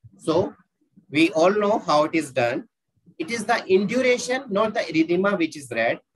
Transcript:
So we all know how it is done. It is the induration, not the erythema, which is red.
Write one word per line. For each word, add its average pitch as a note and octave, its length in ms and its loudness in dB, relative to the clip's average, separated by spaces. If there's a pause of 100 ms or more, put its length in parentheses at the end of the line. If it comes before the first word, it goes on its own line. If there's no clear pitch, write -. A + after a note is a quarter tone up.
(160)
So E3+ 380 -2 (560)
we D#3+ 220 4
all E3 180 4
know G#3 280 0
how D3+ 260 2
it D#3 100 -4
is C#3+ 180 -2
done. B2+ 360 -2 (500)
It A3 120 -8
is A#3 140 -6
the A#3 220 -2
induration, B3 840 0
not G#3+ 240 0
the A3+ 80 -2
erythema, F3 580 0
which D#3 200 -4
is C3+ 120 -16
red. A#2 300 -2 (160)